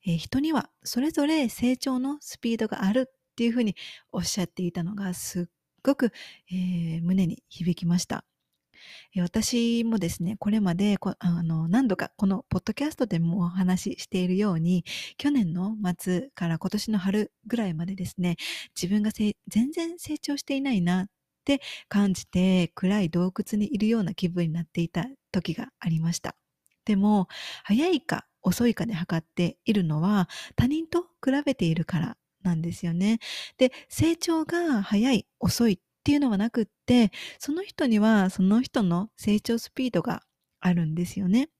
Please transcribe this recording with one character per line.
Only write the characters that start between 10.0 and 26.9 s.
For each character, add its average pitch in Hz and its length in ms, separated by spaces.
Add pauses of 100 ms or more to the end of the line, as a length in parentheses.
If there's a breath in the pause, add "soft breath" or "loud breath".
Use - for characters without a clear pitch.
す - 140
ね、 196 140
こ - 120
れ 214 120
ま 180 120
で 196 240
こ-、 - 220
あ 170 240
の、 160 240
何 233 220
度 185 80
か - 180
こ 202 120
の 190 220
ポ 185 100
ッ - 40
ド 214 100
キ 277 120
ャ 311 60
ス - 40
ト 247 120
で 175 120
も 170 200
お 175 100
話 180 460
し - 80
し - 40
て 185 160
い 180 40
る 185 100
よ 208 160
う 160 60
に、 170 260 (320 loud breath)
去 294 140
年 208 220
の 196 240 (200)
末 185 360
か 175 140
ら 165 120
今 190 100
年 208 220
の 214 60
春 196 360 (120)
ぐ 233 120
ら 214 100
い 175 60
ま 160 120
で 190 100
で 185 100
す - 140
ね、 175 180 (440 loud breath)
自 180 120
分 208 100
が 214 80
せ-、 208 240 (120)
全 247 260
然 339 260
成 302 180
長 285 200
し - 60
て 277 120
い 269 60
な 277 100
い 202 100
な 180 220
っ 196 60 (360)
て 277 160 (260 loud breath)
感 202 260
じ - 140
て、 185 480
暗 196 280
い 165 60
洞 180 260
窟 214 220
に 208 160
い 208 40
る 214 100
よ 226 120
う 208 40
な 180 100
気 185 140
分 175 160
に 165 60
な 165 120
っ 160 40
て - 160
い 170 80
た - 160 (260)
時 170 220
が - 160 (100)
あ - 80
り 160 140
ま 165 100
し 170 80
た。 - 160 (480)
で 208 140